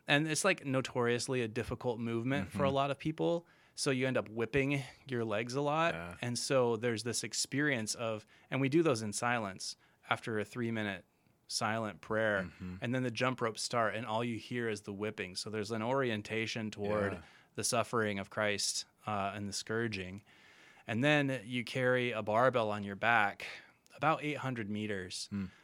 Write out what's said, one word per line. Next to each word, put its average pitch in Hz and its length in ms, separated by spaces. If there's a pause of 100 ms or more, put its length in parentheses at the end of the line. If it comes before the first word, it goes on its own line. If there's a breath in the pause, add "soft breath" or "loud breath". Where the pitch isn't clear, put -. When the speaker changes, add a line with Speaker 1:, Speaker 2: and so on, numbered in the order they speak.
Speaker 1:
And 147 180
it's, 156 200
like, 185 180
notoriously 127 800
a 110 60
difficult 117 500
movement 117 520
for 143 140
a 139 40
Speaker 2:
Mm-hmm. 135 80
Speaker 1:
lot 139 140
of 135 80
people. 165 460 (300 soft breath)
So - 160
you 131 160
end 127 100
up 101 140
whipping 135 520 (260 loud breath)
your 120 160
legs 113 320
a 143 40
lot. 156 340
Speaker 2:
Yeah. 85 280
Speaker 1:
And 120 160
so 123 380
there's 113 260
this 113 200
experience 131 760
of, 113 280 (260 loud breath)
and 135 120
we 139 80
do 165 120
those 131 200
in 107 100
silence 110 640 (320 soft breath)
after 117 300
a 104 60
three-minute 110 600 (440)
silent 110 520
prayer, 107 460
Speaker 2:
Mm-hmm. 90 340
Speaker 1:
and 127 140
then 127 80
the 127 80
jump 127 320
ropes 113 200
start, 110 340
and 120 100
all 113 180
you 117 140
hear 120 320
is 104 120
the 104 100
whipping. 98 440
So - 140
there's 107 220
an 110 100
orientation 113 880
toward 101 440
Speaker 2:
Yeah. 87 40 (380 loud breath)
Speaker 1:
the 107 80
suffering 110 560
of 95 100
Christ, - 560 (200)
uh, 101 280
and 101 140
the 95 40
scourging. 101 680 (640 loud breath)
And 117 180
then 143 400
you 123 200
carry 123 480
a 110 100
barbell 113 480
on 104 140
your 101 120
back 107 480 (520 loud breath)
about 147 280
eight 143 140
hundred 117 320
meters. 104 600
Speaker 2:
Hmm. 98 140 (200 loud breath)